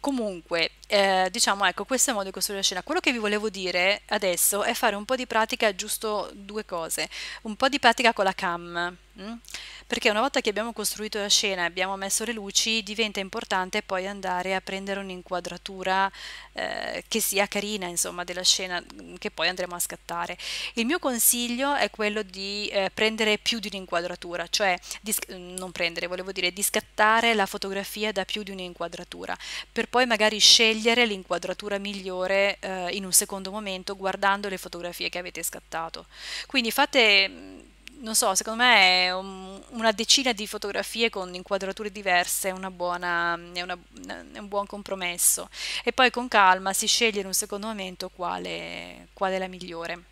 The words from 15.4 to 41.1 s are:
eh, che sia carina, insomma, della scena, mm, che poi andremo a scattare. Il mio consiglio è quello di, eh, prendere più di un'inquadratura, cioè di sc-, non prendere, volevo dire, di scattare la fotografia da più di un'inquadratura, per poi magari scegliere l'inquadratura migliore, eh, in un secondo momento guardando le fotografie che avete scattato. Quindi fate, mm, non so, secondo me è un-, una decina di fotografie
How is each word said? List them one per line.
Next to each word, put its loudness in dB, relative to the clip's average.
eh, -6
che 0
sia 2
carina, -4
insomma, -4
della -8
scena, 2
mm, -18
che -8
poi 0
andremo -4
a -10
scattare. -6
Il 0
mio 2
consiglio 2
è 2
quello -2
di, -6
eh, 0
prendere 2
più -2
di -8
un'inquadratura, -6
cioè 2
di -8
sc-, -4
non -10
prendere, -2
volevo -6
dire, 0
di -4
scattare 4
la 4
fotografia -4
da -2
più -6
di -10
un'inquadratura, -8
per -2
poi 6
magari 4
scegliere 8
l'inquadratura -4
migliore, 0
eh, -4
in -4
un -6
secondo 2
momento -6
guardando 0
le -6
fotografie -8
che -6
avete -8
scattato. -8
Quindi 0
fate, 6
mm, -14
non -8
so, 4
secondo 0
me 8
è 2
un-, -8
una 2
decina 4
di -4
fotografie -2